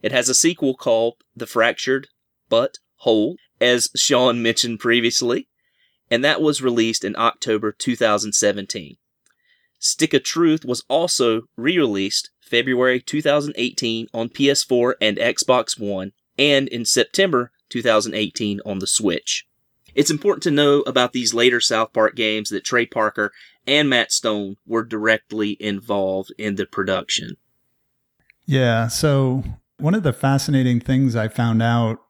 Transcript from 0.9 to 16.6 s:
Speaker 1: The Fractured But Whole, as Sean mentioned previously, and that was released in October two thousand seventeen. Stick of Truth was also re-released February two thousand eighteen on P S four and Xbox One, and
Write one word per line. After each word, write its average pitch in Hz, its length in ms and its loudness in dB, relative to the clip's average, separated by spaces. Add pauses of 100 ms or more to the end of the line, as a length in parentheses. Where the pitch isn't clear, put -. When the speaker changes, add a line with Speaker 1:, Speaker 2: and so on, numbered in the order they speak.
Speaker 1:
The 120 120 -10
Fractured 131 600 0 (420)
But 117 280 0 (200)
Whole, 113 400 2 (240)
as 123 340 2
Sean 123 480 2
mentioned 113 360 -2
previously, 120 680 0 (640)
and 123 120 2
that 147 180 2
was 151 200 2
released 117 420 0
in 101 120 -4
October 110 560 -2
two - 240 -4
thousand 107 380 0
seventeen. 101 640 -4 (800)
Stick - 340 -2
of 135 100 2
Truth 160 420 0
was 123 240 -4
also 127 540 0 (120)
re-released 113 760 -2 (100)
February 127 580 0
two 151 220 -6
thousand 147 340 0
eighteen 113 580 -4
on 113 160 -6
P 139 200 0
S 139 140 0
four 123 360 2
and 104 180 0
Xbox 123 600 0
One, 98 320 -6 (260)
and 139 320 2